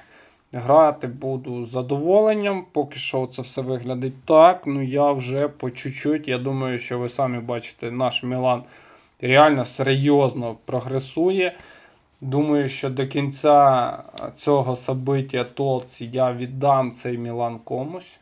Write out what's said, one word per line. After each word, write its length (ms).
Грати 540
буду 580
з 60
задоволенням. 1000
Поки 260
що 280
це 160
все 200
виглядить 640
так. 420
Ну, 160
я 300
вже 360
по 220
чуть-чуть, 580
я 100
думаю, 400
що 200
ви 100
самі 300
бачите, 520
наш 320
Мілан 400
реально 440
серйозно 1000
прогресує. 920
Думаю, 480
що 220
до 160
кінця 920
цього 400
собиття 680
Толці 680
я 200
віддам 600
цей 260
Мілан 400
комусь. 640